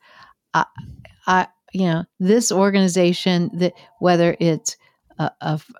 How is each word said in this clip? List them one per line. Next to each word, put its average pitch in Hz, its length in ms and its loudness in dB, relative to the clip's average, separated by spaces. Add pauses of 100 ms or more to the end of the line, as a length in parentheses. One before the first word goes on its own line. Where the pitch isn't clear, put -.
(540)
I, - 120 0 (600)
I, 185 200 2 (260)
you 185 140 -2
know, 165 180 -2 (140)
this 208 320 2
organization, 180 1040 2
that 175 180 -2 (260)
whether 170 400 2
it's 165 380 -2 (420)
a, 156 120 -4 (100)
a - 140 -6
f-, - 240 -12